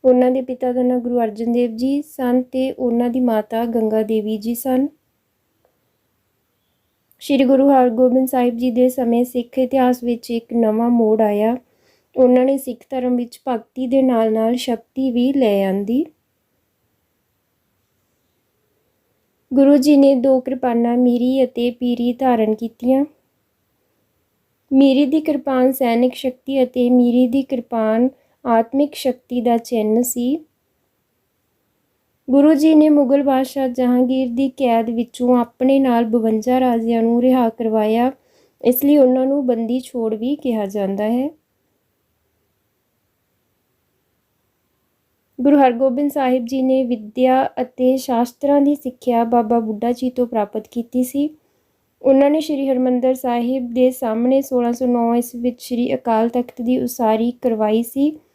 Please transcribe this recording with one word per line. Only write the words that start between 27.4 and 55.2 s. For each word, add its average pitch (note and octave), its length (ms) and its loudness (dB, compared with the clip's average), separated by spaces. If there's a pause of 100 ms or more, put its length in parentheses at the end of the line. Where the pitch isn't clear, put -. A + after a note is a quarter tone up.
ਕਿਰਪਾਨ A#3+ 680 -2 (380)
ਆਤਮਿਕ A#3+ 480 0
ਸ਼ਕਤੀ B3+ 460 -6
ਦਾ A#3 160 0
ਚਿੰਨ੍ਹ A3+ 460 -2
ਸੀ। B3 360 -4 (1900)
ਗੁਰੂ C#4 240 6
ਜੀ D#4 200 2
ਨੇ D4+ 140 6
ਮੁਗਲ C#4+ 340 2
ਬਾਦਸ਼ਾਹ C4+ 460 -2
ਜਹਾਂਗੀਰ B3 600 0
ਦੀ C4 200 -2
ਕੈਦ A#3 420 -2
ਵਿੱਚੋਂ A#3+ 460 -2
ਆਪਣੇ B3+ 440 0
ਨਾਲ A#3+ 240 2
ਬਵੰਜਾ A3+ 560 0
ਰਾਜਿਆਂ A#3 420 0
ਨੂੰ A#3 200 2
ਰਿਹਾ B3+ 260 2
ਕਰਵਾਇਆ, A3+ 640 0 (520)
ਇਸ B3+ 200 0
ਲਈ D4 120 4
ਉਹਨਾਂ C4 300 4
ਨੂੰ C#4 200 -2
ਬੰਦੀ A#3+ 340 -2
ਛੋੜ A3+ 340 -6
ਵੀ B3 220 -4
ਕਿਹਾ A3 300 -4
ਜਾਂਦਾ G3 380 -4
ਹੈ। B3+ 260 -2 (4000)
ਗੁਰੂ C#4+ 160 4
ਹਰਗੋਬਿੰਦ C4+ 540 2
ਸਾਹਿਬ C4 340 -2
ਜੀ C4 180 -4
ਨੇ C4 220 2
ਵਿੱਦਿਆ B3 600 0 (180)
ਅਤੇ B3+ 340 0
ਸ਼ਾਸਤਰਾਂ C4 640 0
ਦੀ C#4+ 140 2
ਸਿੱਖਿਆ B3 500 -2
ਬਾਬਾ A#3 360 0
ਬੁੱਢਾ A3 320 -4
ਜੀ B3 180 -4
ਤੋਂ B3 160 -2
ਪ੍ਰਾਪਤ A3 420 -6
ਕੀਤੀ A#3+ 360 -6
ਸੀ। C#4+ 240 -4 (760)
ਉਹਨਾਂ C4+ 280 4
ਨੇ D#4 100 0
ਸ਼੍ਰੀ C#4 280 -4
ਹਰਿਮੰਦਰ B3+ 460 0
ਸਾਹਿਬ B3 560 -4
ਦੇ B3+ 200 2
ਸਾਹਮਣੇ B3 520 -2
ਸੋਲਾਂ A#3+ 300 -2
ਸੌ B3 140 -4
ਨੌ A#3+ 280 0
ਈਸਵੀ A#3+ 260 -4